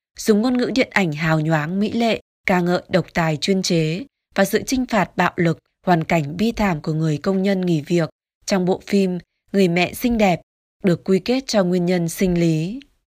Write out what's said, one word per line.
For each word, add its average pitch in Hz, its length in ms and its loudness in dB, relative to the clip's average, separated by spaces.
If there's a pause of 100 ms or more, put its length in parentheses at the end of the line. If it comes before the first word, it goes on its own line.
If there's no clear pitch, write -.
(180)
dùng 214 240 2
ngôn 254 140 0
ngữ 240 180 -2
điện 247 160 0
ảnh 180 220 0
hào 160 280 0
nhoáng, 160 400 0
mỹ 208 120 -2
lệ, 233 280 0 (260)
ca 180 140 2
ngợi 175 280 0
độc 170 260 0
tài 160 220 0
chuyên 190 260 -2
chế 165 420 -2 (300)
và 196 100 2
sự - 220 0
chinh 254 200 -2
phạt - 300 -2
bạo 175 200 2
lực, 170 220 0 (280)
hoàn 165 180 2
cảnh 160 320 -2
bi 220 160 0
thảm 190 280 -2
của 165 120 -6
người 156 260 0
công 190 240 -2
nhân 196 180 0
nghỉ 175 200 0
việc. 165 300 -2 (360)
Trong 190 180 0
bộ 185 220 0
phim 190 320 0 (340)
Người 196 160 4
mẹ 175 260 0
xinh 240 240 -2
đẹp 196 220 2 (440)
được 175 200 0
quy 190 140 2
kết 262 280 -2
cho 202 180 0
nguyên 180 220 0
nhân 175 220 0
sinh 175 320 0
lý. 170 400 0 (360)